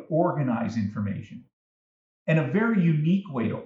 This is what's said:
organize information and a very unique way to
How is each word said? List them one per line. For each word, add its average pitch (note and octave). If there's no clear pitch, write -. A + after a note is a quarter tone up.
organize C3+
information -
and D#3+
a C#3+
very G#3
unique E3
way A2+
to A2